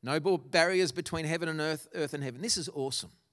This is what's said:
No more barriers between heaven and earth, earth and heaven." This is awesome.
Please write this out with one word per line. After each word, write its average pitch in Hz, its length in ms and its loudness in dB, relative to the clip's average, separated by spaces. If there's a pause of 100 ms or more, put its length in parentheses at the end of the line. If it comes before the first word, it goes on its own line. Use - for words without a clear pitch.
No 135 140 0
more 175 180 4
barriers 170 540 4
between 160 360 -4
heaven 165 220 0
and 156 120 -2
earth, 156 340 -2
earth 156 180 -2
and 143 120 -4
heaven." 131 180 -6
This 226 140 0
is 151 140 -4
awesome. 135 420 -6 (200)